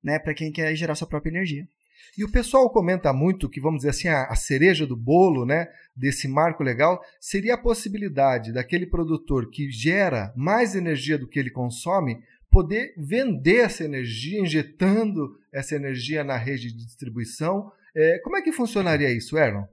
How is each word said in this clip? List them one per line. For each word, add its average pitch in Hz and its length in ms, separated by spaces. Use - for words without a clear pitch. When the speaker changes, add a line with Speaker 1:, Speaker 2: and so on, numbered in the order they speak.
Speaker 1:
né, 151 160
pra 156 140
quem 156 180
quer 156 240
gerar 156 200
sua 165 120
própria 156 240
energia. 165 340
Speaker 2:
E 202 80
o 208 80
pessoal 247 380
comenta 180 420
muito 156 380
que, 139 100
vamos 151 200
dizer 139 100
assim, 139 180
a, 139 180
a 113 100
cereja 151 500
do 127 100
bolo, 139 500
né, 165 220
desse 139 320
marco 160 340
legal 143 380
seria 208 360
a - 20
possibilidade 151 960
daquele 127 340
produtor 156 640
que 139 220
gera 127 640
mais 196 400
energia 151 420
do 127 100
que - 120
ele 127 100
consome 127 720
poder 208 460
vender 175 640
essa 202 220
energia, 135 560
injetando 180 920
essa 139 240
energia 139 480
na 135 140
rede 120 300
de 117 180
distribuição. 131 840
É, 160 280
como 381 140
é - 60
que 320 80
funcionaria 180 600
isso, 123 260
Erlon? 104 360